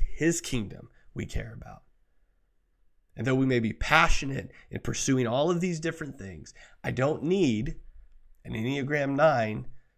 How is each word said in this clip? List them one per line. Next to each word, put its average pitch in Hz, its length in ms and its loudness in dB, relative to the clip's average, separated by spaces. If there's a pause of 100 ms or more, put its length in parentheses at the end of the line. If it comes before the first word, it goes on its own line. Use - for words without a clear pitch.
(160)
his 165 260 2
kingdom - 480 -6 (240)
we - 120 -6
care - 280 -6
about. - 300 -16 (1300)
And 117 80 -6
though 131 100 2
we 131 100 2
may 127 140 4
be 110 140 0
passionate 147 800 2 (180)
in - 120 -8
pursuing 127 460 2
all 135 220 2
of 175 100 0
these 175 200 -2
different 156 380 -6
things, 92 360 -14 (300)
I 127 80 -4
don't 127 320 0
need 147 540 2 (680)
an - 80 -10
Enneagram 139 640 -2
nine 127 520 2 (300)